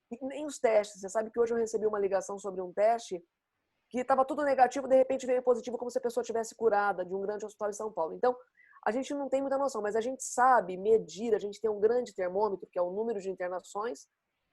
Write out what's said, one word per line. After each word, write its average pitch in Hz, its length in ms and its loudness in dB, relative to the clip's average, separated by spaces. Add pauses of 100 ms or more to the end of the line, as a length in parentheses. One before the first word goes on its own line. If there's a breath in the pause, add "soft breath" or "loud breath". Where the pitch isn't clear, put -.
(120)
e 233 120 -10
nem 277 220 -6
os 285 140 -10
testes. 208 420 2
Você 190 80 -8
sabe 220 220 -4
que - 80 -2
hoje 233 120 2
eu 233 60 0
recebi 220 300 0
uma 214 120 -2
ligação 196 380 -2
sobre 190 240 -6
um 180 100 -8
teste 208 500 0 (680)
que 247 140 -2
tava 262 220 4
tudo 285 180 -4
negativo, 262 420 4
de 262 120 6
repente 262 280 2
veio 254 160 2
positivo, 240 360 0
como 247 120 -6
se 233 80 -2
a 254 40 -4
pessoa 240 200 -2
tivesse 226 320 -4
curada 202 520 2
de 180 100 -6
um 196 60 -4
grande 208 240 -4
hospital 208 240 -6
em 208 40 -4
São 214 160 -8
Paulo. 170 260 -4
Então, 247 200 0 (500 soft breath)
a 214 60 0
gente 262 220 -4
não 285 160 -4
tem 262 120 0
muita 269 160 0
noção, 269 240 -2
mas 208 140 -2
a 226 60 0
gente 254 220 -6
sabe 233 520 4
medir, 196 580 2
a 196 60 4
gente 202 200 -8
tem 220 100 0
um 208 100 -2
grande 233 340 2
termômetro, 190 560 -2
que - 80 -14
é 180 40 4
o 180 100 0
número 214 300 -2
de 185 80 -6
internações, 185 760 -6 (480)